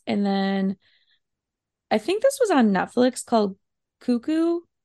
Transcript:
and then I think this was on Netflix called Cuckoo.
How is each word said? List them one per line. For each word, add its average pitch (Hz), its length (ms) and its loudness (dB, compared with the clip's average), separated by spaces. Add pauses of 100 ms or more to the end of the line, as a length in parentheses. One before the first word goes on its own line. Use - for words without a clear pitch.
and 202 180 -2
then 196 520 -2 (1120)
I 214 80 0
think 381 240 -2
this 539 160 0
was 466 100 2
on 262 220 4
Netflix 240 520 -2
called 208 320 0 (440)
Cuckoo. 320 640 -2 (240)